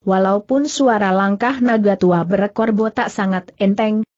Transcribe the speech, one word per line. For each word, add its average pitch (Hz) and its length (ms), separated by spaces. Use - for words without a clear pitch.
walaupun 202 640
suara 214 480
langkah 202 480
naga 214 320
tua 175 320
berekor 202 480
botak 220 320
sangat 190 480
enteng, 214 480